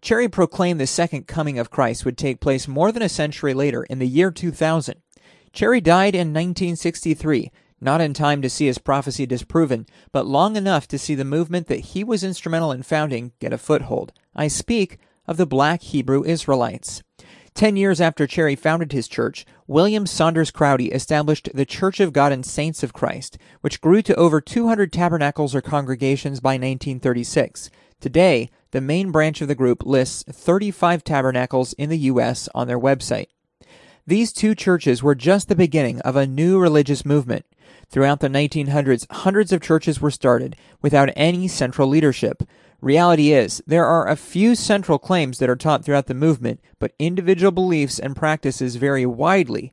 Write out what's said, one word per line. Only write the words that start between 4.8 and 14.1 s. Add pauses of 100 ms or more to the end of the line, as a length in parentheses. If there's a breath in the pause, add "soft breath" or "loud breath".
Cherry
died
in
nineteen
sixty-three, (280)
not
in
time
to
see
his
prophecy
disproven, (240 soft breath)
but
long
enough
to
see
the
movement
that
he
was
instrumental
in
founding
get
a
foothold. (220)